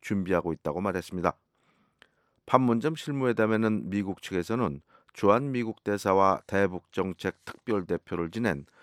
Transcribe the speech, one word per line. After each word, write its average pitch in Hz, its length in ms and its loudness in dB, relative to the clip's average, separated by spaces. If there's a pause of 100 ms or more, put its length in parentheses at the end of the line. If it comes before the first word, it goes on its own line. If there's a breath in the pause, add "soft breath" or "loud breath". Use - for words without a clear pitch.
준비하고 87 500 0
있다고 78 300 -4
말했습니다. 90 520 -2 (1120 soft breath)
판문점 123 500 2
실무회담에는 110 920 0
미국 98 320 -4
측에서는 92 600 -4 (320 soft breath)
주한 120 360 4
미국 120 320 -6
대사와 98 640 4
대북 98 460 -2
정책 92 540 -4
특별 101 400 -4
대표를 85 440 -4
지낸 92 360 -2 (160 soft breath)